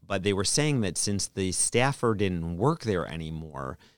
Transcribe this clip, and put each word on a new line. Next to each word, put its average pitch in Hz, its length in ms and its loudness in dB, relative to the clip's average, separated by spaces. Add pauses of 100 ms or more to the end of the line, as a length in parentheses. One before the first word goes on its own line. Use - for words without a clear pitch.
But 98 160 -2
they 101 120 4
were 98 120 0
saying 147 360 2
that 92 180 -2
since 101 280 -2
the 95 240 -2
staffer 120 640 2
didn't 87 440 0
work 143 260 2
there 90 240 0
anymore, 78 720 -8 (180)